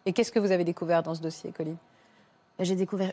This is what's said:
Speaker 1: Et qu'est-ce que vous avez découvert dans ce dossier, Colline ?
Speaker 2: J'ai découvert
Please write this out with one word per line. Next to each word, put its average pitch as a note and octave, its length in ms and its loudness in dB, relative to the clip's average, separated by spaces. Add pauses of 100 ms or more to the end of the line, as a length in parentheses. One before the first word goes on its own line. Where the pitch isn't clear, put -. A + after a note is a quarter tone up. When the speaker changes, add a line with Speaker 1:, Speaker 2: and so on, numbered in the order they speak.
Speaker 1:
Et F#3 80 0
qu'est-ce A3+ 180 2
que A3+ 80 2
vous G3+ 120 4
avez F3+ 120 4
découvert E3+ 400 2
dans E3 120 -4
ce D#3+ 60 -8
dossier, D#3+ 300 -8
Colline ? E3 260 -6 (840)
Speaker 2:
J'ai F#3 160 0
découvert F#3 380 0